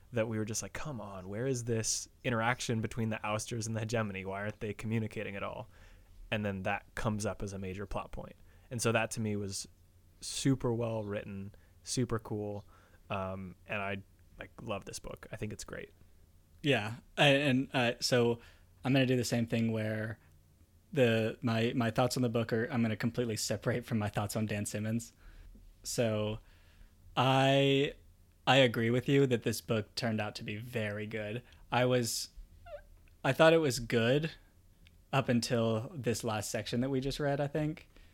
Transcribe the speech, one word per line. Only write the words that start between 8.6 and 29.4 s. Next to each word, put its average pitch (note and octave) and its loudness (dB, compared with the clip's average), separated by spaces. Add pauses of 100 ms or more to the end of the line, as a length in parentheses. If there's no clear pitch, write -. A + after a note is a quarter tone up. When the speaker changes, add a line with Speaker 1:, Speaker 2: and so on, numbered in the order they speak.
Speaker 1:
And A#2+ -6
so A#2 2
that A2+ 0
to A#2 -6
me G#2+ -2
was G2 -6 (540)
super B2+ 0
well A2+ -2
written, G2+ -8 (300)
super A#2 -2
cool. G#2 -6 (460)
Um, F#2+ -6 (120)
and G#2+ -6
I, G2 -4 (400)
like, G2+ -14 (120)
love G#2 -6
this - -12
book. - -12
I A2+ -10
think G#2+ -8
it's - -12
great. - -12 (720)
Speaker 2:
Yeah. A#2 2 (240)
I, D3 8
and, C#3 4
uh, B2 2
so A#2+ 2 (440)
I'm B2+ 2
gonna C3+ 4
do B2+ 2
the A#2+ 0
same A#2 0
thing A2+ 0
where A2 -4 (760)
the, A2+ 4
my, A2+ 2
my A#2 2
thoughts B2+ 2
on B2+ 2
the B2 4
book A#2 0
are, A2+ 2
I'm A#2 2
gonna A2 2
completely A#2 0
separate A#2 -2
from A#2 0
my G#2 0
thoughts G#2 -4
on A2 0
Dan G#2 -2
Simmons. A2 -4 (680)
So A2 0 (760)
I, C#3 4 (540)
I C3 6
agree A#2 6
with B2 2
you C#3 6
that A#2+ 2